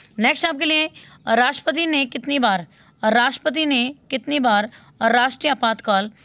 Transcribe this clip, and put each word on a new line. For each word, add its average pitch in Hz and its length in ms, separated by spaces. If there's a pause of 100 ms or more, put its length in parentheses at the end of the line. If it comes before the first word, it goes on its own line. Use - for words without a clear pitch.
(200)
नेक्स्ट 294 260
आपके 330 200
लिए 311 240 (380)
राष्ट्रपति 269 580
ने 294 200
कितनी 285 340
बार, 190 280 (360)
राष्ट्रपति 254 600
ने 262 300 (140)
कितनी 285 300
बार 220 300 (320)
राष्ट्रीय 247 500
आपातकाल 214 600 (140)